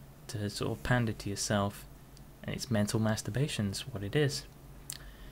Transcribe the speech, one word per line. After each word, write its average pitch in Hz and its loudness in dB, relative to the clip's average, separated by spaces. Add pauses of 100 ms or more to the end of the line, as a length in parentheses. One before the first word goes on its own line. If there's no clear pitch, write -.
(260)
to 104 -2
sort 104 -2
of 107 -6
pander 120 4
to - -4
yourself, 101 2 (560)
and - -2
it's - -2
mental 104 4
masturbation's 110 2
what - -6
it 101 0
is. 143 4 (880)